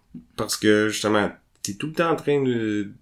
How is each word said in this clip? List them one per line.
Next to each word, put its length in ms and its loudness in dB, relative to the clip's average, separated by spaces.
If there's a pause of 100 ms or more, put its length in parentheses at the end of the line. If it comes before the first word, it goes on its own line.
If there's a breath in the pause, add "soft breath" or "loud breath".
(360)
Parce 200 -4
que, 340 4
justement, 420 0 (300)
t'es 120 -4
tout 120 -8
le 80 -6
temps 160 0
en 60 0
train 260 0
de... 600 -2